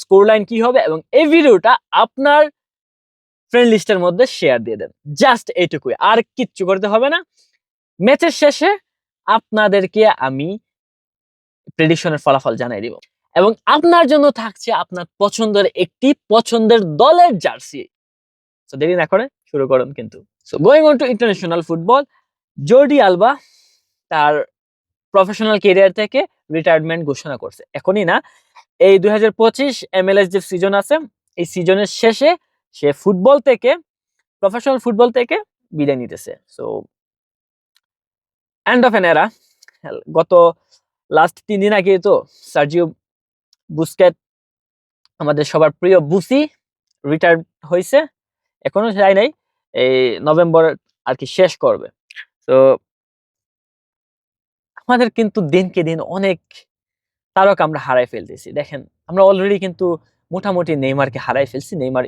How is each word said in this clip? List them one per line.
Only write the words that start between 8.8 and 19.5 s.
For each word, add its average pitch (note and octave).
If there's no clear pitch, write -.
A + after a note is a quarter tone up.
আপনাদেরকে G#3
আমি C3+
প্রেডিকশনের D#3+
ফলাফল C3+
জানাই A#2
দিব, A2+
এবং F#3+
আপনার E4+
জন্য C#4+
থাকছে A3+
আপনার F3
পছন্দের G3+
একটি -
পছন্দের A3+
দলের F4
জার্সি। C3
So, -
দেরি D#3+
না D#3
করে G#3+
শুরু C#3